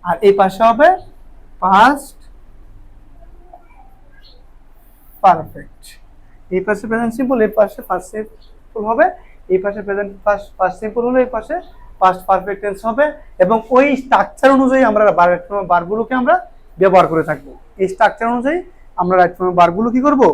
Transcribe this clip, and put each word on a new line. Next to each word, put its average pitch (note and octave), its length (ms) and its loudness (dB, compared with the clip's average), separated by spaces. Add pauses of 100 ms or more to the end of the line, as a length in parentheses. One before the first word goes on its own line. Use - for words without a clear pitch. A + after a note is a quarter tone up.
আর E3+ 80 -2 (100)
এই G3 140 6
পাশে F#3+ 280 0
হবে C4 200 4 (760)
পাস্ট A3+ 540 2 (3000)
পারফেক্ট, E3 600 0 (720)
এই F#3+ 120 0
পাশে G#3 240 -4
প্রেজেন্ট A3+ 280 -4
সিম্পল, C4 180 -2 (100)
এই G#3 120 -6
পাশে G#3 300 -2
পাস্ট F3+ 240 -6
সিম্পল - 760 -14
হবে, C#4 160 2 (460)
এই F#3 120 2
পাশে G3+ 220 -6
প্রেজেন্ট G3+ 240 -6 (160)
পাস্ট, G3+ 200 -2 (120)
পাস্ট F#3 240 -2
সিম্পল A3 260 -6
হলে B3+ 160 0
এই B3 120 -6
পাশে A3 180 -8 (460)
পাস্ট - 280 2
পারফেক্ট F#3+ 360 -2
টেন্স G3 140 -6 (100)
হবে। A#3+ 160 0 (400)
এবং A3 120 2 (200)
ওই C4+ 100 4 (160)
স্ট্রাকচার G#3 540 0
অনুযায়ী C4 340 2
আমরা G#3 120 2 (160)
বার-, F3 260 2 (260)
ভার্বগুলোকে G3+ 500 -2
আমরা D4 140 2 (460)
ব্যবহার F#3 320 4
করে D#3+ 180 0
থাকবো। C#3 220 -8 (300)
এই F#3 100 0
স্ট্রাকচার A3+ 420 0
অনুযায়ী C4+ 240 -4 (440)
আমরা F3+ 140 0
রাইট F3+ 200 2
ফর্মে F3+ 240 -4
ভার্বগুলো F3 340 0
কি B3+ 120 0
করব? C#4+ 160 2 (120)